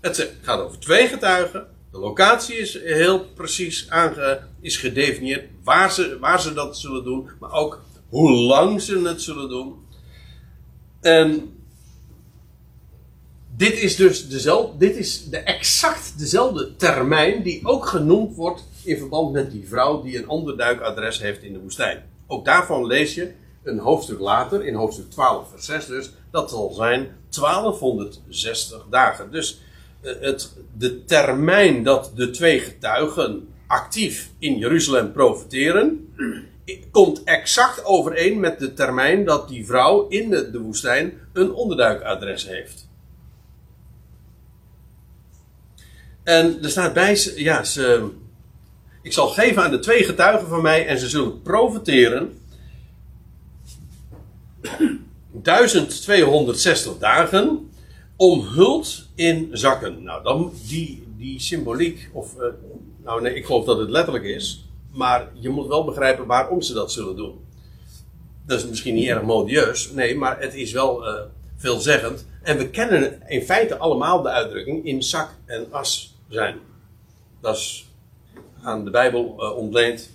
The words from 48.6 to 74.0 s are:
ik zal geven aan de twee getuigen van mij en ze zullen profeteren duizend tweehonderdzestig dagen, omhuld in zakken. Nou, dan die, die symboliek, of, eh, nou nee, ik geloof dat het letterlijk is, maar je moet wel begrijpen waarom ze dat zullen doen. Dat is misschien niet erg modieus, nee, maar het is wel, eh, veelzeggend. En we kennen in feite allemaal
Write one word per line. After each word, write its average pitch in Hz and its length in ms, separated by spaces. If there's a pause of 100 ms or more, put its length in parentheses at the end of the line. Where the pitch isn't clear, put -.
ik - 120
zal 143 140
geven 202 360
aan 151 80
de 127 80
twee 233 240
getuigen 180 440
van 165 140
mij 160 260
en 135 100
ze 123 120
zullen 120 320
profeteren 147 1000 (3000)
duizend 175 720
tweehonderdzestig 143 960
dagen, 180 720 (460)
omhuld 175 1000
in 165 360
zakken. - 520
Nou, 82 200
dan 151 300 (140)
die, 156 400 (100)
die 131 220
symboliek, 160 760
of, - 240
eh, 123 100 (560)
nou 117 180
nee, 123 120
ik - 120
geloof 120 200
dat 117 120
het 107 120
letterlijk 139 360
is, - 400 (260)
maar 123 420
je 120 160
moet 139 180
wel 151 180
begrijpen 131 400
waarom 135 360
ze 127 120
dat 107 180
zullen 101 240
doen. - 240 (1040)
Dat 127 140
is 120 80
misschien 113 260
niet 113 140
erg 113 160
modieus, 113 680
nee, 131 240
maar 131 240
het 135 140
is 123 180
wel, 123 360
eh, 107 140 (360)
veelzeggend. 123 680 (160)
En 151 160
we 131 120
kennen 190 580
in 135 140
feite 220 360
allemaal 156 440